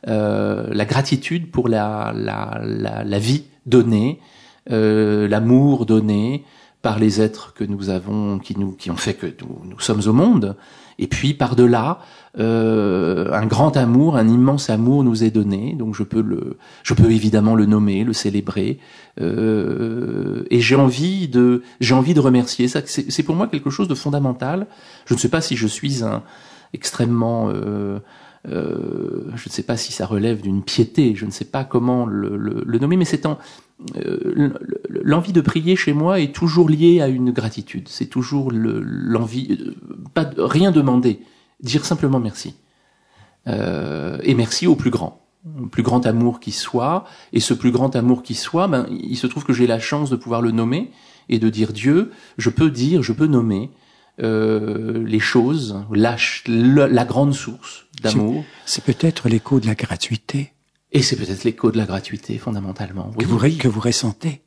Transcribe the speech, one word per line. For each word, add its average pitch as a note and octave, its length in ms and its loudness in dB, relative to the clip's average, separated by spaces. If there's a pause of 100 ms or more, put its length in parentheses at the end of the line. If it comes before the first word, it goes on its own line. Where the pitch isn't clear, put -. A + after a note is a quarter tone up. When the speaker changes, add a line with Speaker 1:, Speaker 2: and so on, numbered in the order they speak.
Speaker 1:
Euh, G#2 640 -2
la G#2 120 -2
gratitude C#3 680 -2
pour B2 160 0
la, G#2+ 480 -2
la, G#1+ 480 -6
la, G#1+ 400 -4
la G2+ 160 -2
vie C3 240 0 (240)
donnée, A#2 520 4 (520)
euh, G#2+ 560 2
l'amour B2+ 580 4
donné A2 580 2 (380)
par A2 160 -2
les G#2+ 240 2
êtres - 320 -2
que - 100 -8
nous G2 280 -6
avons, G2+ 480 -4
qui - 180 -10
nous, G2 140 -4
qui F#2 180 -12
ont E2+ 60 -4
fait F#2+ 180 -4
que - 140 -8
nous, - 360 -14
nous F#2 160 -18
sommes G#2+ 280 -2
au A2 40 4
monde. B2+ 440 4 (420)
Et F#2+ 80 -4
puis, C#3 300 -2
par-delà, B2 640 2 (400)
euh, G#2 920 2
un G#2+ 140 0
grand C#3+ 320 2
amour, C3 400 4
un A2 100 4
immense B2+ 440 4
amour B2 320 2
nous A2+ 200 2
est A2 60 4
donné. G#2+ 480 0
Donc, A2 160 -6
je - 80 -8
peux A2 220 -2
le, - 340 -6 (240)
je - 140 -2
peux A2+ 160 6
évidemment G#2+ 420 4
le G#2+ 140 4
nommer, G#2 360 2
le A#2 100 -2
célébrer. G#2 680 -4 (400)
Euh, G#2+ 1300 -2
et A#2+ 120 4
j'ai A#2+ 160 4
envie D3 500 2
de, B2 340 4 (180)
j'ai A#2+ 140 2
envie C3+ 220 4
de D3+ 60 6
remercier. B2 460 2
Ça, C#3 180 -2
c'est, - 260 -6
c'est - 100 -2
pour D#3+ 140 -2
moi F3+ 100 0
quelque C#3+ 240 -4
chose F#3+ 180 -2
de D#3+ 60 -2
fondamental. C#3 720 -2 (400)
Je - 80 0
ne A#2 60 0
sais - 100 0
pas D#3+ 120 4
si C#3+ 140 -4
je A2 120 0
suis C3 360 -4
un A2 200 -4 (500)
extrêmement, A#2 760 -2
euh, G2+ 500 -6 (480)
euh, - 760 -6 (100)
je - 140 -14
ne - 20 -14
sais - 120 -8
pas A#2+ 120 -2
si - 160 -8
ça A2 140 -6
relève G#2+ 360 -2
d'une G2 220 -2
piété, A#2 520 2
je G#2+ 100 -8
ne G2+ 60 -6
sais - 120 -10
pas C3+ 220 -6
comment B2 400 0
le, G#2 320 -4
le, G#2+ 280 -6
le A2+ 140 -2
nommer, D3 160 2
mais F#3 80 4
c'est - 220 -2
en, D3+ 120 -2 (600)
euh, - 400 -6
l-, C#3+ 240 2
l-, - 420 -8
l'envie E3+ 300 2
de E3+ 80 6
prier E3 340 2
chez D#3 160 0
moi E3 300 2
est C#3+ 120 -2
toujours E3+ 360 4
liée E3 320 6
à C3+ 80 2
une B2 220 0
gratitude. A2 580 -6
C'est - 160 -8
toujours C3 480 -4
le, A2 260 0
l'envie, A2+ 800 -2
euh, - 160 -10 (380)
pas D#3+ 100 0
de, C#3+ 180 -4
rien D#3 300 4
demander, B2+ 480 4 (420)
dire C3 220 -2
simplement C3+ 380 0
merci. G#2 340 -8 (920)
Euh, D#2+ 760 -4
et C#3 100 2
merci A#2 320 0
au E3 100 6
plus - 160 -2
grand, - 340 -6 (360)
au A2+ 60 -10
plus A2 160 -4
grand B2 220 2
amour A#2+ 340 0
qui - 140 -10
soit. C#3+ 500 -4 (300)
Et - 80 2
ce - 120 0
plus A#2+ 180 2
grand B2 260 2
amour B2 260 2
qui A2+ 120 -8
soit, F3 320 -2
ben, B2+ 220 0
il - 280 -8
se B2+ 100 -4
trouve D3 160 -6
que - 80 -2
j'ai B2 160 4
la A2+ 120 2
chance D3 300 -4
de B2+ 60 0
pouvoir A#2 260 -4
le A#2 100 2
nommer A#2 400 -2 (360)
et B2 100 0
de A2 120 2
dire G#2+ 240 -2
Dieu, D3 380 2 (260)
je - 120 0
peux D#3 200 2
dire, C#3 340 0
je A#2 80 -2
peux D3+ 160 2
nommer, A2+ 440 0 (500)
euh, A2 840 -2
les A2 140 0
choses, A#2 720 0
la A2 200 4
ch-, - 360 -4
le, B2 380 4
la B2 200 2
grande C#3 280 2
source - 520 -12 (180)
d'amour. A2 400 0 (220)
Speaker 2:
C'est, - 160 -6
c'est B2 120 0
peut-être D#3 360 0
l'écho A#2 300 2
de A2 80 -2
la G#2+ 80 0
gratuité. - 760 -6 (380)
Speaker 1:
Et C#3+ 100 4
c'est B2+ 140 0
peut-être F#2+ 280 -6
l'écho A2+ 280 0
de A2 60 0
la G#2+ 80 0
gratuité, G2 520 -8
fondamentalement. G2 760 -8
Speaker 2:
Que A2 80 -8
Speaker 1:
Oui, A#2 60 0
Speaker 2:
vous A#2 120 2
ré-, C3 120 4
Speaker 1:
oui. E3 80 -2
Speaker 2:
que C3+ 100 0
vous A2 120 0
ressentez. B2 680 -4